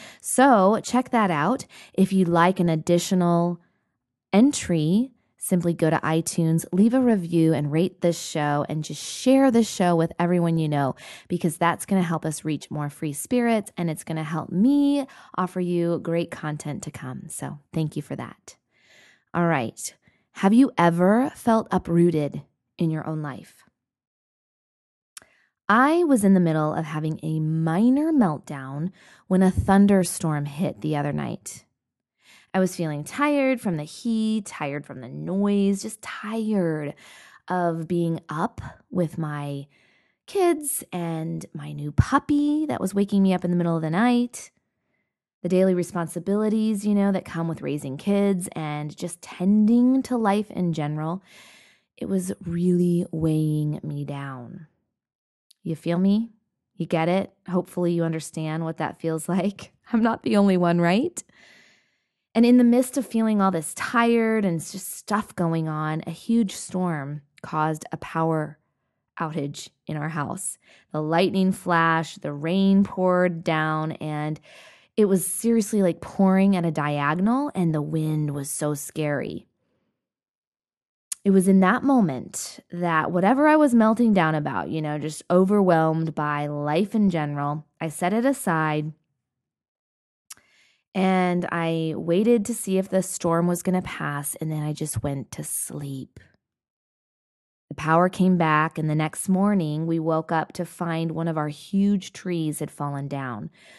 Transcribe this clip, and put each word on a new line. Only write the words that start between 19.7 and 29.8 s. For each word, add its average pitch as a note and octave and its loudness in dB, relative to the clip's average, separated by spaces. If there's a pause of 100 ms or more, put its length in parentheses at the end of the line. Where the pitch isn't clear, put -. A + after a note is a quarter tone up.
Have G3 2
you B3+ 6
ever F3+ 4
felt A3 0
uprooted E3+ 2 (360)
in E3 0
your D#3 -4
own D#3 -6
life? - -14 (2000)
I D4 4
was C4 4
in G3 6
the F#3+ 6
middle D#3 2
of D#3+ -4
having D#3 -6
a D#3 -4
minor E3+ 0
meltdown D3+ -2 (380)
when F#3+ 4
a F#3 6
thunderstorm F#3 2